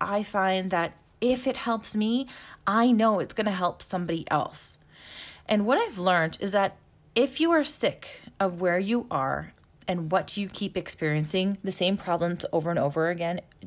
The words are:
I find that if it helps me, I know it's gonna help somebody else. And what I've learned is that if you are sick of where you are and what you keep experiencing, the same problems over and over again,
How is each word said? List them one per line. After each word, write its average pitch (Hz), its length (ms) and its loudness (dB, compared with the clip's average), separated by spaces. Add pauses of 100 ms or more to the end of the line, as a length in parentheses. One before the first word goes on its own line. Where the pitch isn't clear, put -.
I 202 220 -2
find 190 480 0
that 170 260 -2 (240)
if 247 240 0
it 262 120 -2
helps 226 380 -4
me, 226 320 0 (380)
I 233 260 4
know 220 280 4
it's - 160 -4
gonna 208 160 0
help 180 320 -2
somebody 165 480 -4
else. - 480 -2 (680)
And 208 160 2
what 262 120 4
I've 392 220 -2
learned 175 420 2
is 196 100 -2
that 196 260 0 (380)
if 269 240 0
you 330 120 4
are 311 120 4
sick - 580 0 (180)
of 180 200 0
where 180 200 2
you 220 300 -2
are 139 440 -4 (340)
and 170 240 -2
what 180 240 0
you 202 140 -4
keep 196 260 -8
experiencing, 175 880 0
the 190 80 -2
same 185 240 2
problems 175 560 -2
over 160 180 0
and 170 80 0
over 151 320 0
again, 175 300 -4 (280)